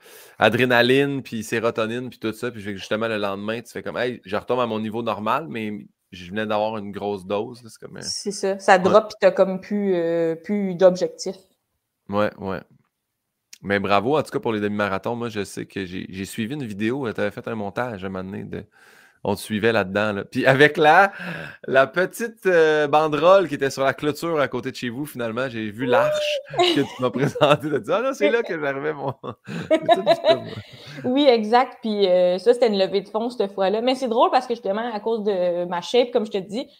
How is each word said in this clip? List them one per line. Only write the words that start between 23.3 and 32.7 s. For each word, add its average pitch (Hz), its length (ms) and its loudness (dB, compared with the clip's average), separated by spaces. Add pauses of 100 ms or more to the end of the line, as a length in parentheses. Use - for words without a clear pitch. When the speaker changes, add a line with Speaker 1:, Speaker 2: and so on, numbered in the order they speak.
Speaker 1:
qui 139 60 -4
était 135 140 -2
sur 135 140 -4
la 135 100 2
clôture 151 460 -4
à 135 80 2
côté 127 240 -6
de 123 60 -16
chez 127 100 -6
vous, 123 180 -6
finalement, 123 440 -6
j'ai 110 220 -6
vu 107 140 -6
l'arche 605 540 0 (180)
Speaker 2:
Oui. 359 160 2
Speaker 1:
que 302 60 2
tu - 220 -4
m'as 127 80 0
<laughs> - 0 -
présentée. 139 600 0
T'as 147 100 -2
dit, « 113 120 -6
Ah 190 80 0
là, 262 140 -2
c'est 294 180 0
là 233 120 0
Speaker 2:
<laughs> - 0 -
Speaker 1:
que 208 140 -6
j'arrivais 143 360 -4
mon, 139 280 -6
<laughs> - 480 -10
c'est 311 100 2
tout 320 220 2
du 302 140 4
tout, 330 200 2
moi. » - 180 -10 (500)
Speaker 2:
Oui, 262 240 2
exact. 233 540 4
Puis, 208 260 0
euh, 180 300 4
ça, 226 160 4
c'était 247 140 4
une 202 120 2